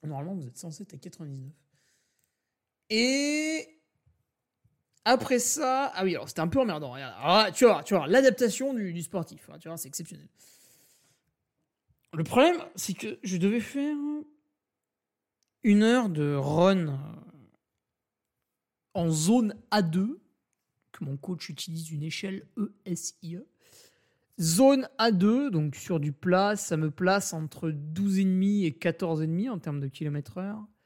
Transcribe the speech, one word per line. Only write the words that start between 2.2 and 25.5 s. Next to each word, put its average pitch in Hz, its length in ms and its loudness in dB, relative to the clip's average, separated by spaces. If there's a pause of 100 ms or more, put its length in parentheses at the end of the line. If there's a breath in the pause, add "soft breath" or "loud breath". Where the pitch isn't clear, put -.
Et 285 800 0 (1400)
après 247 340 2
ça, 262 560 -2
ah 185 80 -6
oui, 185 120 0
alors 113 160 -8
c'était - 100 -6
un 165 80 0
peu 269 120 0
emmerdant. 151 340 -2
Regarde. 131 240 -12
Alors 156 180 4
là, 208 160 4
tu - 120 4
vas 226 80 10
voir, 147 120 -2
tu - 80 -6
vas 190 60 4
voir, 143 100 -2
l'adaptation 254 640 4
du, 196 220 -4
du 170 80 -8
sportif, - 480 -8
hein, 151 80 -20
tu 165 100 -18
vois, 165 80 -12
c'est 151 120 -12
exceptionnel. 147 400 -14 (1900 soft breath)
Le 160 100 -2
problème, 320 320 4 (180)
c'est 190 200 -8
que - 280 -8
je 185 140 -4
devais 202 240 2
faire 285 380 -4 (1600)
une 208 200 6
heure 233 260 4
de 147 260 0
run 156 640 2 (2000)
en 170 160 0
zone 196 440 2 (160)
A 208 120 2
deux, 190 380 -2 (720)
que - 140 -14
mon 139 120 -8
coach 170 340 -10
utilise 160 420 -12
une 147 100 -8
échelle 190 540 -8
E 208 180 -4 (100)
S - 380 -8
I 170 140 -10
E. 247 100 -16 (920 soft breath)
Zone 247 480 6 (100)
A 226 140 4
deux, 226 380 4